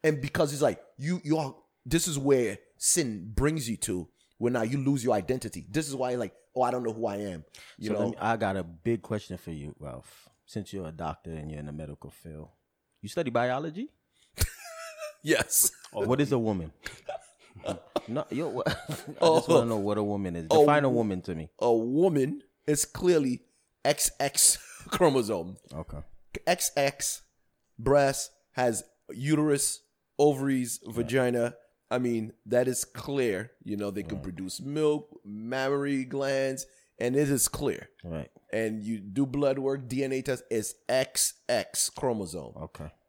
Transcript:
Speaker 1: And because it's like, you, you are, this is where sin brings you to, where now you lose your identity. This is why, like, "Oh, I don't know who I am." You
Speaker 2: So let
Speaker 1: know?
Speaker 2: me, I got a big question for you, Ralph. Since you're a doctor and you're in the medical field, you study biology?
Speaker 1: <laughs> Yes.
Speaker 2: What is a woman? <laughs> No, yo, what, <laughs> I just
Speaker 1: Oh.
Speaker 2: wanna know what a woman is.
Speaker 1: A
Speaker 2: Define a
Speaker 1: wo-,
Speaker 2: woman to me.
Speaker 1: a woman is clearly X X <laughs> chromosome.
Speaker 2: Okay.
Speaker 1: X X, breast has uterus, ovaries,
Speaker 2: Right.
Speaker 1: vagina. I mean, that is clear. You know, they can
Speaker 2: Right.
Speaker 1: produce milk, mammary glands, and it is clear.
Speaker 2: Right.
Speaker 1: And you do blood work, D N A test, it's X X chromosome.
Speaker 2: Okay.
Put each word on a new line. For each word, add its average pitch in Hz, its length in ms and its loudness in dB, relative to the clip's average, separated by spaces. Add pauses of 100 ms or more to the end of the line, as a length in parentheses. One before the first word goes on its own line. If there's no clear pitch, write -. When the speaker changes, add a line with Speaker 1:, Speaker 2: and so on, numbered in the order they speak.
Speaker 1:
And 156 160 2
because 143 320 0
it's 147 100 -2
like, 117 180 2 (180)
you, 165 240 -2
you 156 160 2
are, 139 160 -4 (320)
this 160 220 2
is 147 100 -2
where 127 400 4 (180)
sin 110 560 0
brings 139 380 0
you 104 80 -4
to, 90 300 -4 (300)
where 117 140 2
now 120 100 0
you 120 160 -2
lose 135 260 0
your 120 100 4
identity. 110 560 -2
This 143 180 -2
is 139 60 -8
why, 127 220 -2
like, 113 180 -4 (220)
"Oh, 127 60 2
I 123 100 2
don't 127 100 -2
know 113 100 -2
who 113 140 -4
I 101 120 -2
am." 90 260 -6 (340)
You 110 100 -6
Speaker 2:
So 107 60 0
let 104 60 -2
Speaker 1:
know? 104 100 0
Speaker 2:
me, - 100 -8
I 113 160 2
got 101 200 0
a 92 80 -4
big 85 380 -4
question 101 360 -6
for - 140 -12
you, 76 260 -10
Ralph. 64 500 -16 (160)
Since - 280 -10
you're 92 160 -8
a 80 40 -12
doctor 82 380 -8
and 78 220 -8
you're 76 80 -10
in 73 60 -10
the 73 60 -10
medical 73 380 -12
field, 78 380 -18 (520)
you 104 80 -12
study 156 220 -4
biology? 143 600 -2 (460)
Speaker 1:
<laughs> - 60 0 (800)
Yes. - 480 2 (220)
Speaker 2:
What 113 280 0
is 139 120 0
a 131 60 2
woman? 98 380 -2
<laughs> - 60 -20 (1300)
No, 123 220 -4
yo, 151 180 -4
what, 117 200 -2
<laughs> - 0 -
I 143 40 0
just - 480 -10
Speaker 1:
Oh. 165 280 8
Speaker 2:
wanna 143 180 8
know 113 100 0
what 101 220 0
a 107 40 2
woman 101 320 -2
is. 82 120 -6
Speaker 1:
A - 20 -12
Speaker 2:
Define 147 360 8
a 135 40 4
Speaker 1:
wo-, 123 80 2
Speaker 2:
woman 101 260 0
to 90 140 -6
me. 80 120 -8 (120)
Speaker 1:
a 117 120 4
woman 139 680 2 (240)
is 147 180 2
clearly 151 580 2 (420)
X - 340 2
X - 400 4 (160)
<laughs> - 140 -18
chromosome. 110 680 2 (160)
Speaker 2:
Okay. 73 260 -10 (480)
Speaker 1:
X - 300 0
X, - 460 -2 (560)
breast 139 540 2 (200)
has 123 300 2 (280)
uterus, 147 720 2 (360)
ovaries, 135 680 4
Speaker 2:
Right. 110 120 -8
Speaker 1:
vagina. 120 580 2 (360)
I 123 80 0
mean, 117 340 -2 (140)
that 123 200 4
is 127 180 -2
clear. 120 680 -2 (100)
You 104 140 -6
know, 101 160 -4
they 101 100 -6
can 98 140 -6
Speaker 2:
Right. 71 80 -8
Speaker 1:
produce 92 360 -8
milk, 151 640 0
mammary 131 800 -2
glands, 135 600 -2 (320)
and 123 160 0
it 143 140 4
is 139 180 2
clear. - 420 -4 (140)
Speaker 2:
Right. 82 280 -8 (220)
Speaker 1:
And 110 300 -2
you 110 160 -4
do 101 280 -2
blood 135 340 0
work, 135 280 -2
D 127 140 -4
N 135 100 -2
A 131 100 -2
test, 127 280 -4
it's 110 240 -2 (140)
X - 460 0 (140)
X - 420 0
chromosome. 90 680 -4
Speaker 2:
Okay. 76 340 -12 (180)